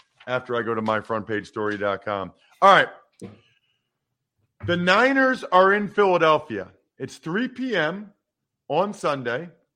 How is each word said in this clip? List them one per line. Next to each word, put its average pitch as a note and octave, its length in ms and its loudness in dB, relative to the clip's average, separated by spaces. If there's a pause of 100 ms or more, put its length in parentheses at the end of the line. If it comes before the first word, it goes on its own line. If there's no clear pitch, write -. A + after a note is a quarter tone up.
(280)
after B2 300 -6
I A#2 60 -4
go A2+ 120 -4
to A2 60 -4
my A2 180 -2
front G#2+ 260 -6
page G#2 220 -6
story G#2 300 -6
dot G2 260 -4
com. G2 300 -8 (280)
All G3 120 8
right. D3 160 4 (1800)
The E3+ 100 0
Niners B3+ 720 2
are F#3+ 280 6
in G#3 140 -2
Philadelphia. D#3 840 0 (240)
It's C3 220 -12
three G#3 280 -6
P B3+ 260 -8
M F#3 380 -4 (560)
on F#3+ 260 -2
Sunday. C#3+ 560 -6 (260)